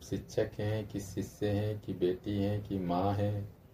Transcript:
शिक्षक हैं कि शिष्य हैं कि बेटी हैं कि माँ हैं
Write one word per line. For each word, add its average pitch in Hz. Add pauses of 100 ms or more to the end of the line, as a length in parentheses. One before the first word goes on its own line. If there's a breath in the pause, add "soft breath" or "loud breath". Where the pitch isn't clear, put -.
शिक्षक -
हैं 107
कि 101
शिष्य -
हैं 104
कि -
बेटी 92
हैं 104
कि 98
माँ 92
हैं 101 (180)